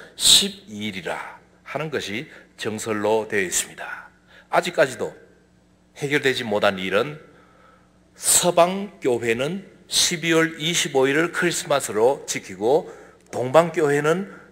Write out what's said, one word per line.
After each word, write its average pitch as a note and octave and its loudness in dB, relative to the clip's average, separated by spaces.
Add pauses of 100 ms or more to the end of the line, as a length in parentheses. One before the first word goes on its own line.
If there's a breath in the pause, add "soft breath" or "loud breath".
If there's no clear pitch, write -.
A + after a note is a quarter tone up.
(160 loud breath)
십이 G#2+ 2
일이라 E2 -8 (220)
하는 D3+ -6
것이 G#2 -6 (280 loud breath)
정설로 G#2+ -2
되어 G#2 0
있습니다. - -6 (400 soft breath)
아직까지도 D3 0 (840)
해결되지 C3+ 0
못한 G#2 2
일은 G#2+ -2 (960 soft breath)
서방교회는 E3+ 0 (120)
십이월 D#3+ 0
이십오 D3+ 2
일을 D#3+ 2
크리스마스로 C3+ 0
지키고 B2 -2 (400 loud breath)
동방교회는 D3+ 2 (200)